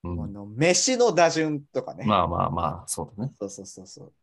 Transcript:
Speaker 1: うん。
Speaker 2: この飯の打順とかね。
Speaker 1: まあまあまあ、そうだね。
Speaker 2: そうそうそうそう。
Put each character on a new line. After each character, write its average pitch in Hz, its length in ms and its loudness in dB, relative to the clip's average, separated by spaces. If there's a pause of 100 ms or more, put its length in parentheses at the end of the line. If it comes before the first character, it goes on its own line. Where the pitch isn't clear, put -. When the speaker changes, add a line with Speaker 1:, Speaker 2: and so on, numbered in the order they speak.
Speaker 1:
う 87 60 -6
ん。 87 80 -4
Speaker 2:
こ 80 80 -4
の 101 220 -10
飯 175 500 2
の 233 160 6
打 165 160 6
順 156 320 0
と - 220 -6
か 71 100 -10
ね。 85 120 -10
Speaker 1:
ま 101 160 4
あ 85 60 2
ま 87 180 0
あ - 40 -2
ま 85 140 -2 (200)
あ、 - 40 -14
そ - 160 -6
う - 160 -12
だ 123 80 -4
ね。 143 100 -10
Speaker 2:
そ 101 80 -8
う 98 60 -10
そ 98 100 -16
う 92 60 -16
そ 98 160 -18
う 92 40 -20
そ - 180 -20
う。 - 180 -20